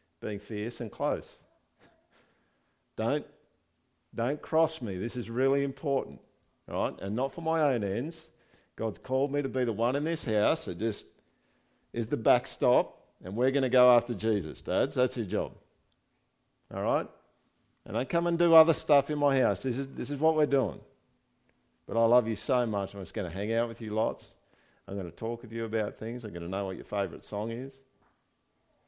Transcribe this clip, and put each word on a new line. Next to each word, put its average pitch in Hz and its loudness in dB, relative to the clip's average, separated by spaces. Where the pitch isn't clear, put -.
being 107 -6
fierce 107 -8
and 110 -8
close. 131 -4
<laughs> - -20
Don't, 123 -2
don't 131 -2
cross 160 0
me. 98 -4
This 107 -4
is 117 -6
really 135 2
important, 139 -4
right? 98 -2
And 98 -4
not 131 0
for 170 -10
my 160 2
own 113 0
ends. 117 -6
God's 110 -4
called 135 0
me 143 -2
to 135 -4
be 127 -2
the 120 0
one 117 0
in 147 0
this 160 -4
house 113 2
that 87 -8
just 110 -2
is 117 -4
the 143 0
backstop, 127 2
and 98 -8
we're 127 2
gonna 135 0
go 123 8
after 117 2
Jesus, 95 -2
dads. 113 0
That's 127 0
your 113 -2
job. 90 -2
All 98 -4
right? 139 0
And 104 -8
don't 127 -2
come 170 0
and 170 0
do 170 4
other 160 10
stuff 143 2
in 151 -2
my 139 4
house. 113 2
This 127 -2
is, 139 -6
this 127 -10
is 143 -4
what 156 2
we're 156 4
doing. 127 0
But 107 -4
I 117 4
love 117 6
you 113 -2
so 123 0
much. 101 -2
I'm 101 -8
just 90 -10
gonna 92 -4
hang 101 -4
out 117 0
with 117 -12
you 107 -6
lots. 113 -2
I'm 98 -6
gonna 90 -6
talk 117 -6
with 110 -14
you 113 -4
about 107 -2
things. 117 -8
I'm 101 -8
gonna 85 -6
know 98 -2
what 95 -4
your 62 -10
favourite 95 -4
song 110 -6
is. 131 -10